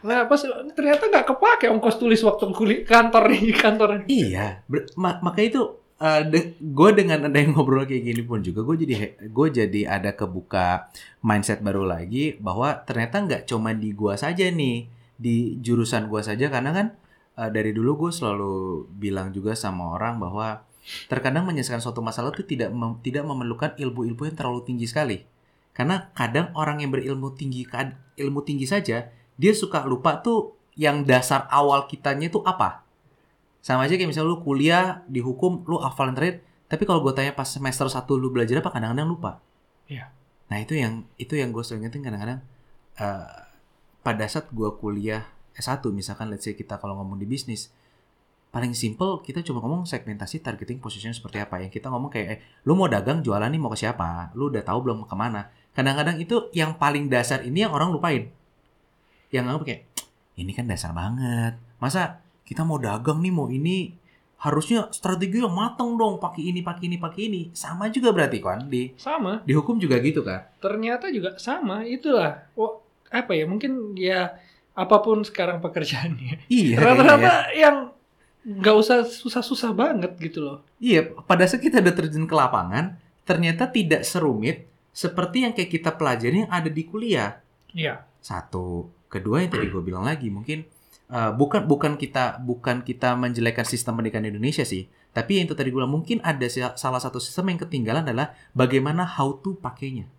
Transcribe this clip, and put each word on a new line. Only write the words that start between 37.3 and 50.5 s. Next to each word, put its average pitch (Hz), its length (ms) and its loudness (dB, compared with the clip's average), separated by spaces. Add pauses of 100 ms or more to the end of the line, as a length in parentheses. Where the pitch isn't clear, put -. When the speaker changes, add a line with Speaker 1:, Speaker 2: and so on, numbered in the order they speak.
Speaker 2:
pas 135 100 -4
semester 135 400 -4
satu 135 300 -2
lu 131 160 -2
belajar 123 320 2
apa, 175 80 -4
kadang-kadang 120 340 -2
lupa. 165 380 -6 (420)
Speaker 1:
Iya. 131 220 -14 (400)
Speaker 2:
Nah, 104 100 -6
itu 113 160 -8
yang, 113 300 -2 (120)
itu 120 200 -8
yang 127 160 -2
gue 113 80 -6
sering 117 240 -8
ingetin 120 180 -10
kadang-kadang, 120 460 -8 (480)
eh, 101 320 -8 (720)
pada 110 240 -2
saat 151 240 -6
gue 110 240 -4
kuliah 107 560 -6 (240)
S - 160 -10
satu, 131 240 -4
misalkan 101 400 -8
let's 101 160 -10
say 104 80 -8
kita 104 240 -12
kalau 98 160 -8
ngomong 98 240 -10
di 101 80 -8
bisnis, 123 480 -8 (720)
paling 123 220 -4
simple 120 480 -2
kita - 240 -8
cuma 127 160 -4
ngomong 151 240 -2
segmentasi, 117 560 -8
targeting, 120 400 -10